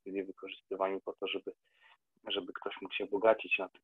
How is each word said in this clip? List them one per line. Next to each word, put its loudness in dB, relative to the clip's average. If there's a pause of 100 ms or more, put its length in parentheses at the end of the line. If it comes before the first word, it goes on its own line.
byli -2
wykorzystywani -2
po -6
to, -4
żeby, -4 (720)
żeby -2
ktoś -6
mógł -8
się -2
bogacić 4
na -4
tych -20